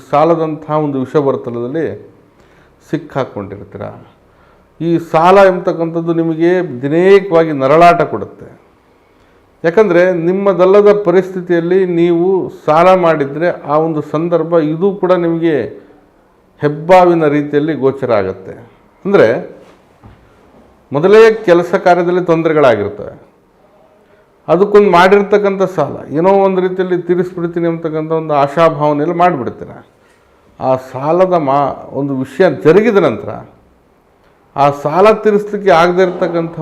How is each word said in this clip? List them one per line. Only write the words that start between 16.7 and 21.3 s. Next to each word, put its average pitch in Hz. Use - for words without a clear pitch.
ರೀತಿಯಲ್ಲಿ 147
ಗೋಚರ 131
ಆಗುತ್ತೆ. 95
ಅಂದರೆ 180
ಮೊದಲೇ 185